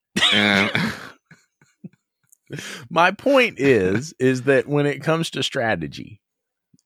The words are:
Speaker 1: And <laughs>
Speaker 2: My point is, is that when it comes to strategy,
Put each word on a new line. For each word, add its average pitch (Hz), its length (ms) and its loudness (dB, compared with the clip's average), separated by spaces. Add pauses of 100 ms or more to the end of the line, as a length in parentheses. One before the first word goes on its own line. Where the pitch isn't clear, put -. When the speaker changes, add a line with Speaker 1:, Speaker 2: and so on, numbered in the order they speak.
(320)
Speaker 1:
And 104 440 2
<laughs> - 160 -2 (2000)
Speaker 2:
My 170 220 2
point 254 480 2
is, 117 640 2
is 127 220 2
that 131 260 2
when 143 180 0
it 135 160 -4
comes 160 280 -2
to - 120 -8
strategy, 104 800 -6 (640)